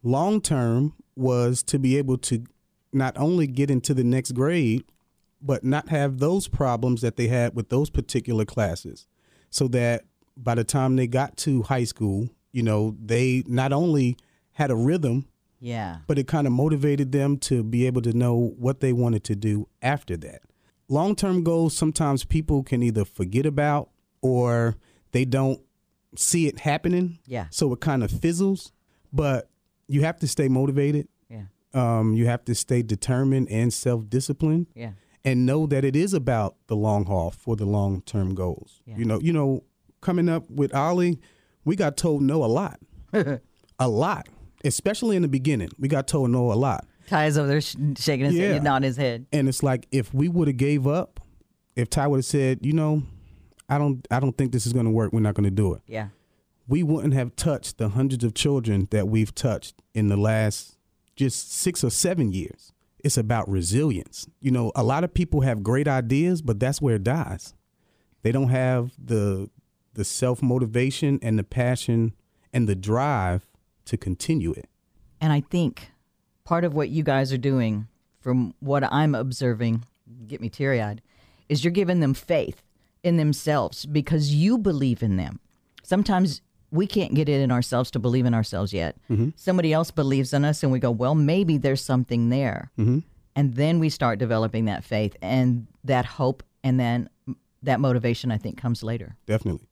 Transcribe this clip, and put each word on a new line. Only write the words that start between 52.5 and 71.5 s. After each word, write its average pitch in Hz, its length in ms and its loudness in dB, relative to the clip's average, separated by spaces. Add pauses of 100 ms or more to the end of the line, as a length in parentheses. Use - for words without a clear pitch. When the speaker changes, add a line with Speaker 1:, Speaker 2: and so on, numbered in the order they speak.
Speaker 1:
"You 147 120 0
know, 156 280 0 (680)
I 143 80 0
don't, 139 320 -2
I 120 100 0
don't 131 160 0
think 131 160 0
this 117 140 -2
is 117 80 -2
gonna 117 160 2
work. 110 240 2
We're 113 60 2
not 104 140 2
gonna 101 160 2
do 95 240 0
it." - 120 -14
Speaker 2:
Yeah. 107 220 -8 (600)
Speaker 1:
We 151 140 2
wouldn't 151 320 0
have 123 220 -2
touched - 420 -4
the 110 120 -2
hundreds 127 320 0
of 113 120 -2
children 113 560 0
that 104 180 0
we've 110 260 0
touched - 420 -4 (180)
in 107 140 0
the 101 100 2
last 107 580 -2 (400)
just - 360 -4
six - 300 -2
or 127 80 0
seven 165 420 0
years. - 400 -10 (300)
It's 147 140 0
about 113 320 0
resilience. 98 800 -2 (160)
You 135 80 0
know, 120 260 0
a 123 80 0
lot 139 200 2
of 170 100 -6
people 165 260 0
have 120 220 0
great 131 260 2
ideas, 143 540 2
but 113 180 -2
that's 135 220 -2
where 120 140 2
it 98 80 -2
dies. 123 500 -4 (680)
They 113 80 2
don't 131 200 2
have 127 420 0 (100)
the, 101 460 0 (460)
the 107 100 -4
self-motivation 127 1160 0
and 110 160 0
the 101 60 -2
passion 120 720 0 (380)